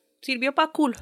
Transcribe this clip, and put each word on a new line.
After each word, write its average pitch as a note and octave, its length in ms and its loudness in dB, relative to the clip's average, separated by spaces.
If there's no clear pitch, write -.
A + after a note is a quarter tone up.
Sirvió C4 340 -2
pa' D#4 180 0
culo. C#4 300 0